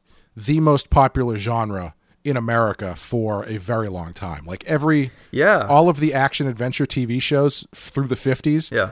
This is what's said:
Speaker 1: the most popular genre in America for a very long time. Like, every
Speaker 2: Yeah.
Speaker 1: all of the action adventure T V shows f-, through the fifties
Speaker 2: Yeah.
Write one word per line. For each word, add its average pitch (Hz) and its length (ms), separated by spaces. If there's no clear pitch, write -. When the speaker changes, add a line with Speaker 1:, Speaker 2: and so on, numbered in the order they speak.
Speaker 1:
the 123 260
most 147 280
popular 127 480
genre 101 560
in 139 140
America 113 580
for 110 500
a 110 120
very 107 320
long 87 240
time. 80 320
Like, 87 220
every 147 440
Speaker 2:
Yeah. 156 360
Speaker 1:
all 151 220
of 143 100
the 151 140
action 135 340
adventure 127 380
T 131 200
V 120 140
shows 139 540
f-, - 60
through - 280
the 123 80
fifties 151 560
Speaker 2:
Yeah. 107 200